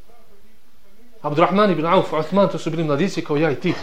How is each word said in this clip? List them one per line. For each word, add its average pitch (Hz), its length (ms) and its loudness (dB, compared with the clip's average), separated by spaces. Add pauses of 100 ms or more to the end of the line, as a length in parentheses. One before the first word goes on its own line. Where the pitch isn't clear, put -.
(1200)
Abdurrahman 175 500 4
ibn 156 140 0
Auf, 175 280 2
Uthman, 185 360 2
to 165 80 -6
su 165 120 -4
bili 165 140 -2
mladići 156 400 0
kao 147 140 0
ja 156 140 2
i 127 40 0
ti. 170 280 0